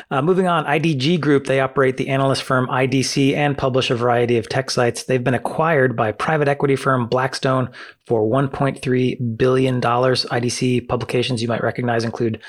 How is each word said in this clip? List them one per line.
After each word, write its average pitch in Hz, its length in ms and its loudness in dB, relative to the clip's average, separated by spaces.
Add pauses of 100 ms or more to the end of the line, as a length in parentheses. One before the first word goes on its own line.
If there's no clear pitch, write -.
(100)
Uh, - 120 0
moving 185 240 2
on, 170 200 0
I 147 120 0
D 156 160 0
G 147 240 0
Group, 139 280 2
they 135 140 2
operate 131 360 0
the 139 120 -4
analyst 135 360 0
firm 127 260 0
I 131 160 0
D 131 160 2
C 139 320 2
and 147 240 0
publish 131 320 0
a 131 60 0
variety 120 420 2
of 110 100 -4
tech 135 220 -4
sites. 123 320 0
They've 127 220 0
been 127 100 2
acquired 131 600 0
by 113 160 0
private 135 340 0
equity 139 300 2
firm 131 320 0
Blackstone 127 640 -2 (360)
for 110 220 2
one 135 200 2
point 135 320 -4
three 127 360 0
billion 127 640 0
dollars. 123 500 2
I 127 80 0
D 120 100 -2
C 123 320 0
publications 120 640 -2
you 117 60 -4
might 113 160 -2
recognize 117 400 -2
include 113 440 -4